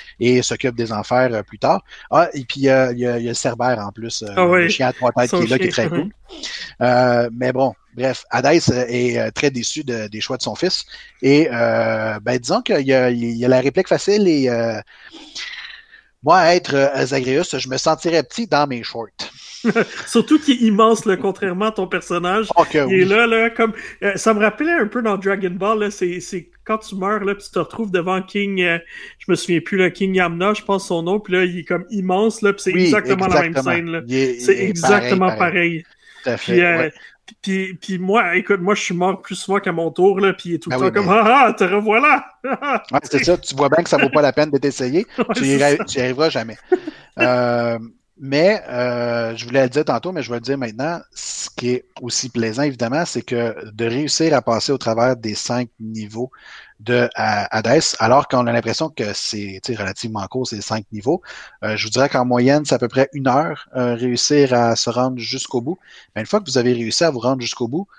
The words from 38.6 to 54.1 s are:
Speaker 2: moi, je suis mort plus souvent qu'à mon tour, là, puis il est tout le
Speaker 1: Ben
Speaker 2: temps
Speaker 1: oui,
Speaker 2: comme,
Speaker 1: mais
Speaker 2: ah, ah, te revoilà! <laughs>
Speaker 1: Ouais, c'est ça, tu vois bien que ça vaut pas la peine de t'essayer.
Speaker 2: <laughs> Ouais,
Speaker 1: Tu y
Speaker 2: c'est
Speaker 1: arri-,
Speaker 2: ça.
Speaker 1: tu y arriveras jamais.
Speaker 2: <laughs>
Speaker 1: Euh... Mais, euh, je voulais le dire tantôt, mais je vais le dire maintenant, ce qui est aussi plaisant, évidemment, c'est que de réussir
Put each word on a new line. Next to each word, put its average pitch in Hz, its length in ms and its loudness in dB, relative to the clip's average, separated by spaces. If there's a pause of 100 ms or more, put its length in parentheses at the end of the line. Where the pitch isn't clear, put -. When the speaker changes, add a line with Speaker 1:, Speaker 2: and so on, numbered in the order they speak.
Speaker 2:
moi, 190 120 2
je 196 80 0
suis - 140 -4
mort 185 260 0
plus - 140 -10
souvent 196 240 -2
qu'à 196 120 -2
mon 165 200 -2
tour, 185 280 4
là, 190 140 2
puis - 160 -10
il 170 60 -2
est - 20 -6
tout - 140 -8
le 127 40 0
Speaker 1:
Ben 127 40 0
Speaker 2:
temps 135 80 2
Speaker 1:
oui, - 40 2
Speaker 2:
comme, 202 140 0
Speaker 1:
mais 202 180 6
Speaker 2:
ah, 247 260 6
ah, 240 40 0
te 208 120 0
revoilà! 214 600 2 (180)
<laughs> 269 480 -4
Speaker 1:
Ouais, 143 120 2
c'est 147 200 0
ça, 175 140 4
tu - 180 -10
vois 139 140 2
bien 160 140 4
que - 80 -8
ça 165 80 4
vaut 196 100 4
pas - 140 4
la 208 100 4
peine 151 160 0
de 139 80 0
t'essayer. 135 540 -2
Speaker 2:
<laughs> - 80 -8
Ouais, 226 60 0 (100)
Speaker 1:
Tu 247 100 0
y 139 140 4
Speaker 2:
c'est 139 40 4
Speaker 1:
arri-, 143 140 4
Speaker 2:
ça. 214 80 -6
Speaker 1:
tu - 140 -4
y - 20 0
arriveras 127 280 0
jamais. 113 280 -6 (140)
Speaker 2:
<laughs> - 480 -4
Speaker 1:
Euh... 120 580 0 (460)
Mais, 160 460 2
euh, 120 640 -2
je 117 100 -12
voulais 127 180 2
le 123 60 2
dire 147 140 0
tantôt, 139 280 -2
mais 170 100 -6
je 110 80 -8
vais 120 60 -4
le 117 60 -6
dire 139 160 -4
maintenant, 131 440 -6 (120)
ce - 440 -10
qui 123 140 -2
est 127 140 -2 (160)
aussi 123 280 -6
plaisant, 113 320 -4
évidemment, 135 420 -2
c'est - 200 -6
que 117 320 -4 (160)
de 113 140 -4
réussir 147 500 0